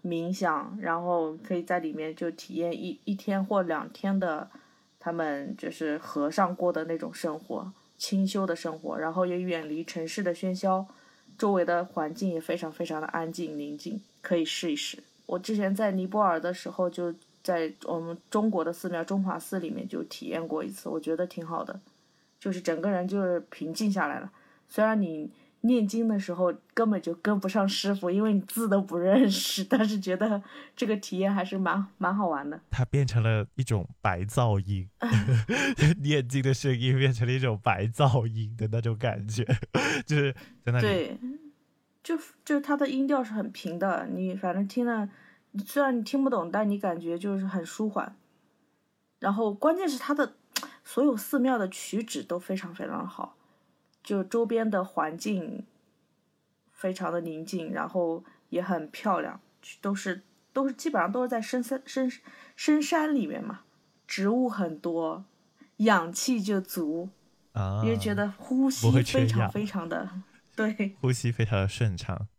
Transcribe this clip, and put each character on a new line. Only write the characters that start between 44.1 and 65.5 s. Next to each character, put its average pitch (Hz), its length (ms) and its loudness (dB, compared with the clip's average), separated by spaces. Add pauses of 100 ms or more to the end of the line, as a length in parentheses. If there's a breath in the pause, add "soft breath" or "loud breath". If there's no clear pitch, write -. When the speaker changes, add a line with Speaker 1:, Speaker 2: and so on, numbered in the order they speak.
Speaker 1:
反 185 200 -2
正 196 120 0
听 240 200 0
了， 220 240 0 (560 loud breath)
虽 285 180 2
然 262 140 4
你 226 40 0
听 269 220 0
不 269 60 4
懂， 175 200 0
但 202 200 2
你 202 100 0
感 180 180 0
觉 170 220 -4
就 196 180 -2
是 190 80 -2
很 185 200 -2
舒 214 240 -2
缓。 - 260 -4 (1040)
然 196 140 2
后 214 200 2
关 311 220 4
键 370 140 0
是 262 80 -2
它 285 160 -2
的 285 220 0 (500 loud breath)
所 - 180 0
有 262 140 4
寺 269 200 -2
庙 254 200 4
的 190 100 0
曲 - 340 -4
止 202 220 -6
都 180 160 -4
非 190 160 -4
常 180 180 -8
非 - 140 -10
常 - 180 -6
好， - 300 -10 (760 soft breath)
就 196 140 0
周 233 200 0
边 226 240 2
的 196 160 2
环 160 320 -4
境 185 480 -4 (1080)
非 190 200 -4
常 180 220 -4
的 175 80 0
宁 160 240 -8
静， 165 260 -6
然 160 160 -2
后 170 360 0 (260 loud breath)
也 170 100 0
很 175 300 -2
漂 - 300 0
亮， - 200 -6 (420)
都 202 120 0
是， 190 300 -4 (280)
都 269 160 2
是， 254 60 -2
基 - 160 -4
本 294 100 2
上 - 120 2
都 254 100 0
是 247 80 0
在 240 100 0
深 247 220 -2
山， 262 240 -4
深， 262 260 0 (440 loud breath)
深 302 260 4
山 311 320 2
里 220 140 2
面 - 160 -6
嘛， - 160 -10 (480)
植 196 220 0
物 247 200 4
很 175 300 -2
多， 165 460 -2 (520 loud breath)